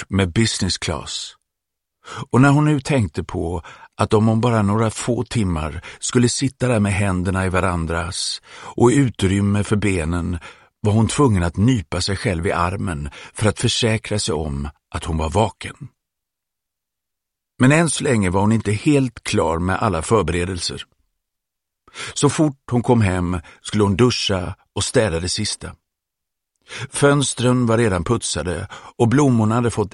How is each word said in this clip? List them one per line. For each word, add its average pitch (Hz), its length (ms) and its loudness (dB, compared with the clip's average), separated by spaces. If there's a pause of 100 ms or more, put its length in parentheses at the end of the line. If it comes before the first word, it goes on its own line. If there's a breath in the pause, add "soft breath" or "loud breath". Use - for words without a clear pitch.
med 95 240 0
business 107 460 -2
class. - 580 -8 (960 loud breath)
Och 120 120 4
när 143 80 6
hon 147 160 4
nu 151 160 2
tänkte 107 420 -2
på 87 400 -6 (320 loud breath)
att 107 140 -2
de 110 200 4
om 110 120 2
bara 113 200 2
några 107 280 2
få 117 340 -4
timmar 82 580 -4 (180 loud breath)
skulle 120 300 2
sitta - 380 -2
där 120 120 2
med 101 140 2
händerna 95 520 0
i 92 40 0
varandras 87 1000 -2
och - 420 2
i - 40 4
utrymme 101 680 2
för 110 120 0
benen, 87 600 -2 (440 loud breath)
var 104 120 2
hon 110 140 4
tvungen 107 360 2
att 87 140 -2
nypa 104 440 0
sig 98 140 -4
själv 90 320 -4
i 87 40 0
armen 87 580 -4 (240 loud breath)
för 107 160 2
att - 100 -4
försäkra 110 600 -2
sig - 140 -4
om 73 360 -4 (200)
att - 140 -10
hon 80 140 -4
var 78 120 -2
vaken. - 460 -2 (1800)
Men 127 120 6
än 160 180 4
så - 140 -4
länge 107 260 2
var 95 120 0
hon 107 100 4
inte 104 200 0
helt 135 520 0
klar 82 360 0
med 92 180 0
alla 92 240 0
förberedelser. 87 840 -2 (1300 loud breath)
Så 147 160 2
fort - 420 -2
hon 120 120 0
kom 117 180 4
hem 90 380 0 (220 loud breath)
skulle 107 220 0
hon 101 120 2
duscha 95 600 0 (180)
och 104 100 -4
städa 101 360 0
det 90 100 -4
sista. 80 460 -6 (1120 loud breath)
Fönstren 127 760 2
var 113 120 2
redan 95 260 2
putsade 92 680 -4
och - 360 -2
blommorna 117 480 2
hade 120 160 0
fått 101 220 -4